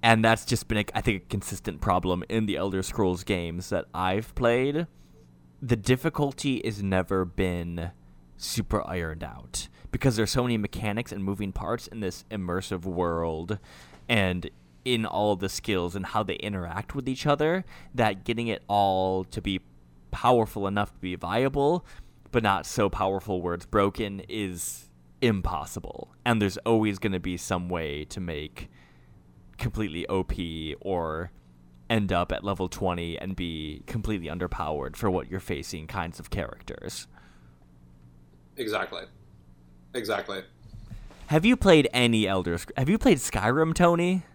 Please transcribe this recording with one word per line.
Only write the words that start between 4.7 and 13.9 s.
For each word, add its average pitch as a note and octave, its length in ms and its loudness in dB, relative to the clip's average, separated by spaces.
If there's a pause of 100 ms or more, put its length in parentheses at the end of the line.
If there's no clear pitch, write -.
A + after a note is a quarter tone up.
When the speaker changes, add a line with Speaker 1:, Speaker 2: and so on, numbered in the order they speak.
Speaker 1:
The A#2+ 140 2
difficulty C3+ 880 0
has G#2 200 -4
never F#2 420 2
been F2 680 -2 (460)
super - 500 -2
ironed E2 360 -6
out, - 440 -10 (220)
because B2+ 260 2
there's G#2+ 140 2
so B2+ 140 2
many A#2+ 160 0
mechanics G#2+ 520 -4
and G2 120 -6
moving G2 280 -2
parts G#2+ 360 -4
in A2 140 -10
this F#2 280 -4
immersive F#2 560 -4
world, E2+ 720 -2 (500)